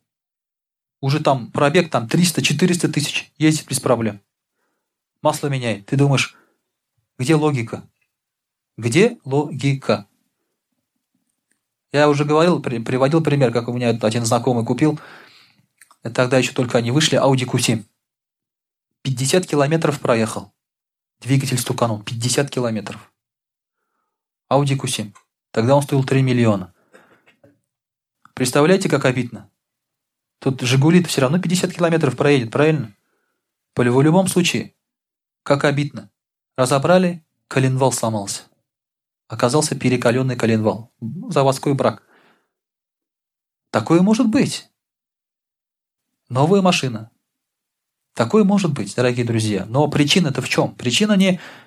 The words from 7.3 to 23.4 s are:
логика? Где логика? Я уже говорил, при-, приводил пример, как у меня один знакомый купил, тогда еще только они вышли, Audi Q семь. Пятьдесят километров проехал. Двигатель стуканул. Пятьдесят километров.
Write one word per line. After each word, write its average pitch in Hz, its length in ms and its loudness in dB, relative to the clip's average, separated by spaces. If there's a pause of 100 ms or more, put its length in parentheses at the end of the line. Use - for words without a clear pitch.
логика? 143 520 -2 (920)
Где 143 480 0
логика? 135 800 -2 (1900)
Я 147 160 4
уже 147 160 2
говорил, 156 380 2
при-, 120 200 -6
приводил 131 400 0
пример, 139 300 2
как 120 160 -4
у 120 60 -6
меня 123 160 0
один 117 340 -2
знакомый 120 400 0
купил, 151 340 0 (1000)
тогда 127 380 0
еще 127 160 -2
только 123 240 -2
они 117 140 0
вышли, 147 280 2
Audi 131 240 2
Q 123 140 -2
семь. 117 260 -2 (1200)
Пятьдесят 135 440 -2
километров 151 540 0
проехал. 110 500 -2 (720)
Двигатель 131 380 0
стуканул. 113 440 -4
Пятьдесят 123 460 -4
километров. 113 640 -8 (1400)